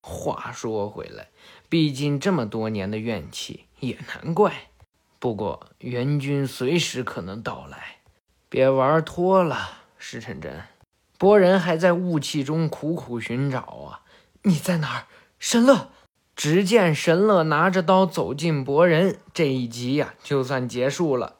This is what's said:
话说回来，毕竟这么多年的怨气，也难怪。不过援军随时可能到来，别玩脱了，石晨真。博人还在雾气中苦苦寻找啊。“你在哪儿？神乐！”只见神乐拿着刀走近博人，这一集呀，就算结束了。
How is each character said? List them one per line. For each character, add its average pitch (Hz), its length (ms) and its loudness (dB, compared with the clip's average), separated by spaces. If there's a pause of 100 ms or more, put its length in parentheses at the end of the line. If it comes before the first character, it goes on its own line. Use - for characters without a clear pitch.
话 - 520 -8
说 110 340 -6
回 104 200 -12
来， - 220 -18 (380)
毕 156 240 2
竟 143 280 -2
这 196 120 0
么 139 140 0
多 110 240 -4
年 101 220 -4
的 110 80 -6
怨 107 320 -6
气， - 340 -14 (140)
也 120 180 -6 (160)
难 165 220 -6
怪。 196 180 4 (640)
不 120 160 -4
过 101 460 -8
援 127 400 -4
军 139 260 -2
随 131 320 -2
时 127 260 -4
可 107 200 -8
能 98 180 -10
到 - 260 -10
来， - 280 -18 (520)
别 131 220 4
玩 139 340 2
脱 185 400 2
了， 131 360 -6 (180)
石 - 240 -14
晨 104 180 -14
真。 76 220 -12 (560)
博 202 220 8
人 185 200 6
还 165 180 0
在 175 160 4
雾 175 260 0
气 143 240 -4
中 156 260 0
苦 156 240 -6
苦 120 260 -8
寻 127 300 -4
找 127 100 -4
啊。 - 420 -16 (420)
“你 185 120 4
在 175 220 -2
哪 131 180 -4
儿？ 123 100 -8 (340)
神 233 260 2
乐！” 262 240 6 (460)
只 175 300 2
见 180 280 4
神 165 320 2
乐 190 180 4
拿 156 260 2
着 185 120 2
刀 185 240 4
走 131 280 -4
近 147 300 -2
博 143 220 4
人， 175 340 2 (140)
这 156 140 0
一 127 220 -2
集 123 260 -4
呀， 143 260 -2
就 135 220 -2
算 127 240 -4
结 123 220 -2
束 156 260 0
了。 117 240 -6